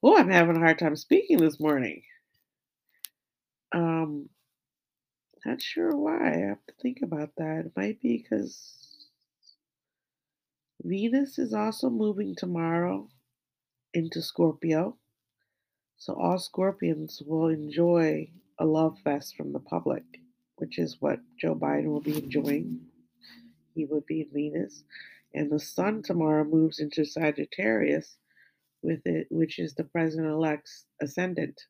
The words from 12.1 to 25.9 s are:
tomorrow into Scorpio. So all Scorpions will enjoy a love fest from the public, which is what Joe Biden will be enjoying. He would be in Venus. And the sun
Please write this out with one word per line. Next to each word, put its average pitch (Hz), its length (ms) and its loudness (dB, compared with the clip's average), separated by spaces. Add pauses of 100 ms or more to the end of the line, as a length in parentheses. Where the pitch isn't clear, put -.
tomorrow 175 720 -2 (840)
into 165 260 -4
Scorpio. 165 760 -2 (1000)
So - 160 -12
all 180 260 2
Scorpions 170 880 -2
will 160 220 0
enjoy 156 800 0 (300)
a 165 80 0
love 156 360 2
fest 143 320 -4
from 143 200 -10
the 139 60 -6
public, 147 440 -4 (520)
which - 220 -10
is - 220 -6
what 147 200 -2 (200)
Joe 160 140 -2
Biden 147 320 -2
will 147 160 -4
be 151 160 -4
enjoying. 143 600 -4 (960)
He 156 120 -4
would 147 180 -4
be 160 160 -6
in 147 100 -8
Venus. 147 540 -6 (480)
And 147 180 2
the 151 80 2
sun 202 440 0